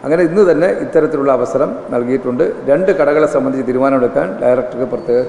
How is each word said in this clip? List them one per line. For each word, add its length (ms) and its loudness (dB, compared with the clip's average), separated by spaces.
അങ്ങനെ 200 2
ഇന്ന് 280 4
തന്നെ 160 2
ഇത്തരത്തിലുള്ള 640 0
അവസരം 440 0
നൽകിയിട്ടുണ്ട്. 640 -2
രണ്ട് 260 2
കടകളെ 360 2
സംബന്ധിച്ച് 400 -2
തീരുമാനമെടുക്കാൻ 720 0
ഡയറക്ടർക്ക് 500 0
പ്രത്യേക 380 -2